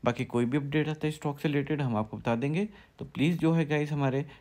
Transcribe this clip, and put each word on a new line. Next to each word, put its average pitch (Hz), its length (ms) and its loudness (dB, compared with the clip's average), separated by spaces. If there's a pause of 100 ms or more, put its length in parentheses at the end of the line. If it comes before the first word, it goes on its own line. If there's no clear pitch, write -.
बाकी 120 200 0
कोई 120 200 0
भी 127 140 0
अपडेट 147 300 0
आता 156 180 -4
है 151 60 0
स्टॉक 147 280 -4
से 160 80 0
रिलेटेड 143 340 0
हम 120 140 0
आपको 110 200 -2
बता 117 200 0
देंगे। 156 320 0 (300)
तो - 60 -8
प्लीज़ 151 340 0
जो 165 140 4
है 165 140 4
गाइस 147 260 0
हमारे 143 320 0 (160)